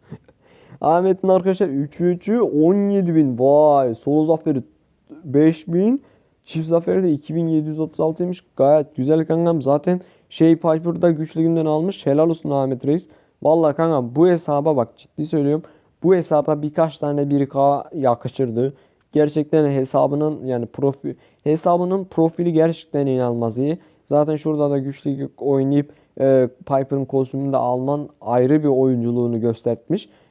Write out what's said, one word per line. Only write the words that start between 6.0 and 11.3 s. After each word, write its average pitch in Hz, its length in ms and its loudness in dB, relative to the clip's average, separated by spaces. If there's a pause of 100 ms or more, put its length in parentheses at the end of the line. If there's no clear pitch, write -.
Çift 160 220 -8
zaferi 180 360 0
de 175 80 0
iki 147 240 -6
bin 165 120 -2
yedi 156 200 -2
yüz 156 120 -6
otuz 156 200 -6
altıymış. 175 440 -4 (120)
Gayet 143 400 2
güzel 156 300 0
kankam. 165 360 0
Zaten 147 400 0 (280)
şey 165 260 4
Piper'da 170 560 0
güçlü 160 300 -4